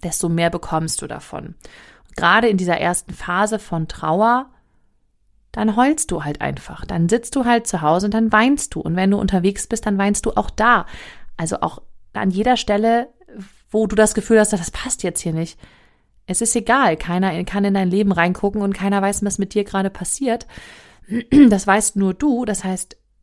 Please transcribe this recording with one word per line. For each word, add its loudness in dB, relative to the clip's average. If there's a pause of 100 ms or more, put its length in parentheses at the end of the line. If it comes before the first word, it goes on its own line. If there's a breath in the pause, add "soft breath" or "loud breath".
desto -2
mehr 2
bekommst -4
du -8
davon. -12 (520 loud breath)
Und -20
gerade 2
in 2
dieser -2
ersten -4
Phase -4
von -6
Trauer, -2 (1040)
dann -2
heulst 2
du -6
halt -6
einfach. -8
Dann 0
sitzt 0
du 0
halt 2
zu -4
Hause 2
und -2
dann 2
weinst 2
du. -6
Und -2
wenn 2
du 2
unterwegs 0
bist, -4
dann 0
weinst 0
du -2
auch 0
da. 2 (520 loud breath)
Also -4
auch -4 (300)
an -2
jeder 2
Stelle, 0 (640)
wo 2
du -4
das 4
Gefühl 4
hast, 4
„Das -4
passt -8
jetzt -4
hier -4
nicht.“ -4 (720 soft breath)
Es -2
ist 0
egal, 2
keiner -2
kann -2
in 2
dein 2
Leben 2
reingucken 0
und -2
keiner -2
weiß, -2
was -2
mit -4
dir 0
gerade -2
passiert. -4 (640 loud breath)
<clears throat> 6
Das 2
weißt 2
nur 2
du. 0
Das -4
heißt, -8 (260)